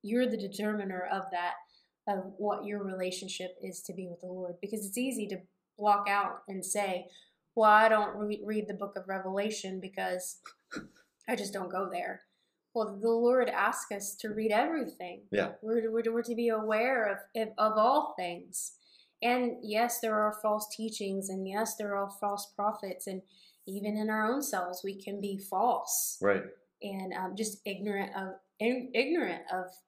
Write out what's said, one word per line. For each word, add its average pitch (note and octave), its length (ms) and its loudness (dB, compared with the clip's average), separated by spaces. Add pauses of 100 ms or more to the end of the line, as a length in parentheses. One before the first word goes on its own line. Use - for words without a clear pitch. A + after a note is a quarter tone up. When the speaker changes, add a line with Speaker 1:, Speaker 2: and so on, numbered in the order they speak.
Speaker 1:
You're A#3+ 240 2
the G#3+ 100 2
determiner G3 640 -2
of F#3+ 300 -2
that, F3 240 0 (520)
of F#3+ 300 -2
what G#3 300 -2
your G#3 180 -4
relationship F#3 760 -4
is F#3+ 220 -10
to F#3 100 -10
be F#3 120 -8
with F3 140 -12
the F3+ 60 -12
Lord. F3+ 340 -8
Because G3+ 240 -6
it's G3 140 -6
easy A#3+ 300 -2
to F#3+ 120 -6 (380)
block G3+ 300 4
out G3+ 380 2
and F#3+ 180 -8
say, F#3+ 460 -2 (440)
"Well, G#3+ 160 8
I G#3+ 180 10
don't G#3+ 260 4
re-, G#3 300 -4
read G#3 240 -2
the G3+ 60 -4
book G3 220 -8
of F#3 120 -10
Revelation F#3+ 720 -2
because F#3 600 -6 (840)
I A#3 100 0
just G3 180 -6
don't F#3 160 -6
go F#3+ 180 -2
there." F3+ 380 -6 (480)
Well, G#3 240 -2
the A3 100 2
Lord A#3+ 400 6
asks - 440 0
us G3+ 240 -6
to A3+ 120 -6
read G#3+ 220 0
everything. A3+ 800 0
Speaker 2:
Yeah. G3 320 2
Speaker 1:
We're, A3 280 2
we're, A3+ 220 0
we're A#3 100 0
to A#3 120 -4
be A#3 140 2
aware A3 580 2
of, G3 120 0 (180)
of, A3 200 -2
of G#3+ 220 4
all C4+ 360 6
things. - 640 -6 (460)
And B3 400 4
yes, A3 380 2
there A3 200 2
are G#3 220 2
false G#3+ 260 2
teachings, G3 600 -4
and F#3+ 180 -4
yes, G#3+ 280 -2
there G3+ 200 -2
are G3 140 -2
false G3+ 440 -4
prophets, G3+ 520 -2
and F#3+ 160 -6 (420)
even G3+ 320 -4
in G#3+ 140 0
our G#3+ 200 2
own C#4 120 0
selves, F3+ 420 -4
we G3 160 -6
can G3+ 220 -8
be G3 160 -4
false. - 840 0
Speaker 2:
Right. G2 220 4 (400)
Speaker 1:
And, F#3 320 -8
um, F#3 220 -4
just G#3 280 -4
ignorant G3 500 -4
of, F#3+ 200 -6 (240)
in-, B3 340 0
ignorant C4 580 0
of F#3 160 -4 (220)